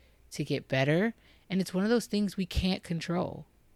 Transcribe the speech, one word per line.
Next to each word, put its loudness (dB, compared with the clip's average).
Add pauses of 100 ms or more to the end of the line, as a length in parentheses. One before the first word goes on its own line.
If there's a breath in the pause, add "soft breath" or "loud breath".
(300 soft breath)
to -6
get -4
better. 4 (380 soft breath)
And 2
it's -4
one 2
of 2
those 2
things 0
we -2
can't 0
control, -4 (320)